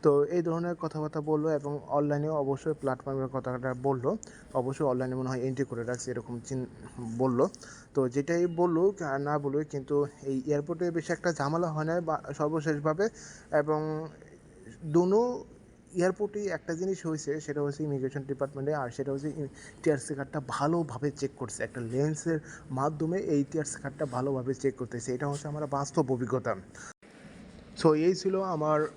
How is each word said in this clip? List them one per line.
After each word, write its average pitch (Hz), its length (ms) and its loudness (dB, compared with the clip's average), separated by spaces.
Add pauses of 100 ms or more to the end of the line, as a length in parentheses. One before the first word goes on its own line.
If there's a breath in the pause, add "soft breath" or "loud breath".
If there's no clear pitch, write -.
তো 147 220 8
এই 170 180 2
ধরনের 170 320 0
কথাবার্তা 156 460 -4
বললো 151 280 2
এবং 143 400 0
অনলাইনেও 147 460 2
অবশ্যই 139 380 0
প্ল্যাটফর্মের 135 560 -2
কথাটা 127 540 -2
বললো, 139 360 2 (360 loud breath)
অবশ্যই 135 320 0
অনলাইনে 127 280 0
মনে 131 140 -2
হয় 131 120 -2
এন্ট্রি 131 240 0
করে 117 200 -6
রাখছে 123 260 -4
এরকম 120 300 -6
চিন-, 127 260 -4 (520)
বললো। 131 300 4 (460 loud breath)
তো 131 140 2
যেটাই 156 380 2
বলুক 175 560 2
আর 139 180 0
না 147 180 0
বলুক, 143 320 2
কিন্তু 143 360 2 (160)
এই 135 240 -2
এয়ারপোর্টে 160 440 0
বেশি 165 220 -2
একটা 170 200 0
ঝামেলা 156 400 0
হয় 156 120 0
না 175 160 2
বা 160 220 0 (160)
সর্বশেষভাবে। 156 720 2 (440 loud breath)
এবং 156 560 2 (760)
দোনো 190 600 4 (500)
এয়ারপোর্টেই 196 540 0
একটা 170 260 -4
জিনিস 180 320 -2
হয়েছে, 156 340 -2
সেটা 147 220 -4
হচ্ছে 143 220 -2
ইমিগ্রেশন 135 380 -2
ডিপার্টমেন্টে, 139 520 -2
আর 131 160 -2
সেটা 135 220 -4
হচ্ছে 139 160 -4
ই-, 147 200 -6 (340 loud breath)
টিআরসি 147 320 2
কার্ডটা 139 340 -4
ভালোভাবে 147 640 2
চেক 139 260 -4
করছে, - 280 -4
একটা 120 160 -6
লেন্সের 151 580 0 (320 loud breath)
মাধ্যমে 156 480 0
এই 143 320 2
টিআরসি - 320 -4
কার্ডটা 139 240 -4
ভালোভাবে 127 480 0
চেক 131 220 0
করতেছে। 120 380 -4
এটা 139 120 -2
হচ্ছে 143 220 -4
আমার 147 180 -4
বাস্তব 139 460 2
অভিজ্ঞতা। 123 440 0 (1300 loud breath)
So 156 120 8
এই 165 200 4
ছিল 190 280 0
আমার 151 380 2 (160)